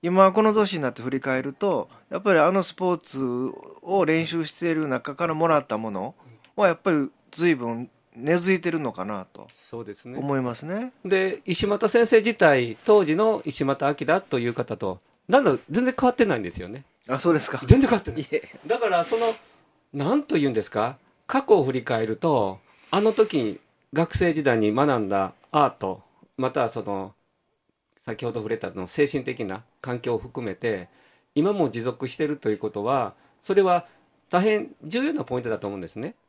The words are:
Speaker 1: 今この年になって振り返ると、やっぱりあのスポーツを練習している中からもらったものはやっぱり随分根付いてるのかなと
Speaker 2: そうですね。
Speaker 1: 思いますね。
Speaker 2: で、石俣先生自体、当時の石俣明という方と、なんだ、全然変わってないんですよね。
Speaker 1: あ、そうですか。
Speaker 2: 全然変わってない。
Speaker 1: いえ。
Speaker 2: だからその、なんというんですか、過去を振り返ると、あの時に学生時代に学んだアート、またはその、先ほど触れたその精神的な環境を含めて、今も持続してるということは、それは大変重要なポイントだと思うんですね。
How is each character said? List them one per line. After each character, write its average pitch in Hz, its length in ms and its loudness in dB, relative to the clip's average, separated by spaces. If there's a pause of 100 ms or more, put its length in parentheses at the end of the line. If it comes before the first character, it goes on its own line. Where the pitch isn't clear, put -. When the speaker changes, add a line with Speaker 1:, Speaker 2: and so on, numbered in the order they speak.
Speaker 1:
今 190 240 8
こ 202 100 2
の 214 120 4
年 208 220 2
に 165 40 -2
な 131 120 -2
っ - 20 -12
て - 80 -14
振 123 100 -6
り 135 80 -2
返 131 220 -2
る 139 120 -8
と、 160 360 -2 (200)
や - 100 -6
っ - 20 -18
ぱ 196 120 4
り 165 60 6
あ 156 100 6
の 190 140 2
ス - 100 -6
ポ 185 200 0
ー 165 80 -4
ツ 127 500 -4 (300)
を 185 240 0
練 160 200 0
習 165 200 -4
し - 80 -8
て 170 180 -4
い 160 40 0
る 156 120 -2
中 135 280 -4
か 170 120 -2
ら 160 60 -2
も 165 160 2
ら 156 100 6
っ 131 80 -12
た 110 100 -4
も 110 140 -6
の 101 240 -8 (400)
は 208 120 0
や 170 80 -2
っ - 40 -20
ぱ 196 120 -2
り 147 180 0 (220)
随 170 240 0
分 120 340 -8 (260)
根 147 220 0
付 185 180 0
い 170 60 -4
て 175 100 -4
る 165 80 -4
の 131 140 -6
か 92 120 -10
な 98 200 -8
と - 280 -20
Speaker 2:
そ - 280 -16
う 107 40 -14
で 101 80 -14
す - 120 -20
ね。 123 120 -14
Speaker 1:
思 135 200 -2
い 131 40 -2
ま 123 140 -4
す 147 100 -12
ね。 214 280 -8 (120)
Speaker 2:
で、 190 400 0
石 190 220 -2
俣 208 220 0
先 233 180 0
生 226 100 6
自 220 180 4
体、 131 500 4
当 208 180 6
時 156 120 0
の 214 280 2
石 147 220 -4
俣 139 300 0 (120)
明 175 140 2
と - 180 -4
い 120 80 -2
う 120 60 -2
方 117 240 -6
と、 92 220 -6 (280)
な 254 140 6
ん - 20 0
だ、 151 140 4 (120)
全 214 140 0
然 247 160 0
変 254 80 4
わ 254 60 4
っ - 20 -4
て 233 100 4
な 165 120 0
い - 20 -2
ん - 20 -8
で 90 100 -6
す - 100 -12
よ 90 80 -12
ね。 127 160 -14 (240)
Speaker 1:
あ、 131 100 -2
そ 170 120 2
う - 20 6
で 151 80 2
す - 100 -4
か。 127 140 -6
Speaker 2:
全 254 160 10
然 269 80 4
変 233 80 4
わ 180 40 -2
っ - 20 -16
て 147 80 -8
な 123 60 -8
い。 156 40 -6
Speaker 1:
い 143 100 -8
え。 - 100 -2 (240)
Speaker 2:
だ 226 140 -2
か 233 80 -2
ら 175 160 2
そ 226 140 -2
の、 233 80 0 (680)
な 147 220 0
ん 294 80 0
と 285 140 -2
い 147 80 2
う 135 40 2
ん 127 40 -4
で 110 80 0
す - 100 -8
か、 113 260 -2 (300)
過 269 140 0
去 214 180 6
を 139 60 2
振 131 80 -2
り 127 100 -2
返 113 240 -2
る 110 80 -2
と、 110 440 0 (320)
あ 190 100 2
の 220 100 4
時 214 260 2
に 110 220 -2 (320)
学 165 260 0
生 175 160 2
時 151 100 -2
代 127 140 4
に 107 160 2
学 131 260 2
ん 101 100 -4
だ 95 240 -2 (180)
ア 143 140 4
ー 127 80 0
ト、 95 280 -6 (360)
ま 127 140 -2
た 135 100 -2
は 117 80 0
そ 113 120 -10
の、 98 320 -8 (840)
先 117 240 -10
ほ 120 80 -4
ど 113 80 -6
触 107 100 -8
れ 110 80 -2
た 98 140 -8
そ - 60 -12
の 92 100 -8
精 147 180 0
神 139 200 -4
的 120 180 -8
な 95 200 -8 (180)
環 123 180 -6
境 120 160 -2
を - 20 -2
含 120 280 -10
め 95 100 -8
て、 101 320 -6 (480)
今 165 160 2
も 180 180 0
持 113 120 -8
続 123 260 -6
し - 80 -10
て 160 100 -2
る 147 120 -4
と - 120 -4
い 107 40 2
う 104 40 -4
こ 107 120 -6
と 104 160 -6
は、 120 300 -2 (260)
そ - 120 -2
れ 196 80 6
は 180 240 4 (440)
大 180 120 2
変 214 300 0 (120)
重 190 200 -4
要 302 100 -2
な 302 120 -4
ポ 123 120 -4
イ 123 40 -4
ン - 20 -10
ト 117 60 -4
だ 107 100 -2
と 104 80 -6
思 101 80 -6
う - 20 -8
ん 95 40 -8
で 85 80 -10
す - 80 -14
ね。 143 180 -10 (140)